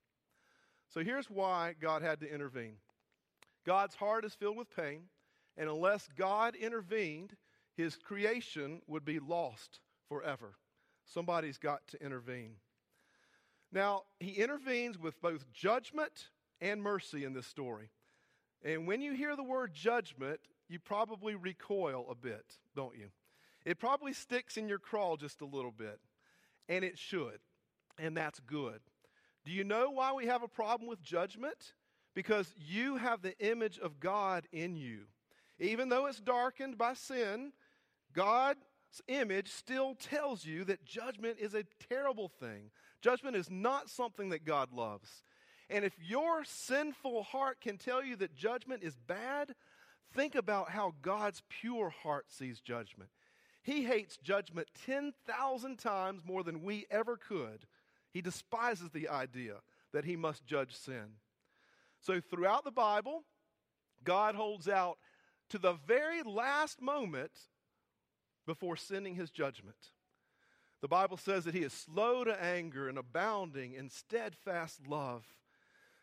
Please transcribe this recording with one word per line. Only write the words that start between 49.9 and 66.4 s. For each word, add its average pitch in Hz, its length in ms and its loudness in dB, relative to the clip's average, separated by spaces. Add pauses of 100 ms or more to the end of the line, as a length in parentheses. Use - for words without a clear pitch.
think 285 200 2
about 202 380 2
how 196 300 0
God's 202 460 0
pure 226 420 -2
heart 147 420 -4
sees 127 280 -8
judgment. 110 520 -8 (500)
He 285 220 0
hates 226 340 2
judgment 170 520 0 (160)
ten 277 280 0 (140)
thousand 254 500 0
times 190 480 -2
more 185 160 -2
than 165 220 -4
we 208 260 -2
ever 220 280 2
could. 117 500 -6 (440)
He 180 100 -4
despises 185 680 -2
the 156 200 -4
idea 127 460 -2 (360)
that 147 140 0
he 175 100 -2
must 156 300 -2
judge 131 280 0
sin. 110 440 -10 (800)
So 185 220 0
throughout 190 420 4
the 277 80 -6
Bible, 226 520 2 (800)
God 202 320 6
holds 208 340 -2
out 185 280 4 (520)
to 214 80 -4
the 180 160 6
very 277 500 4
last 262 580 2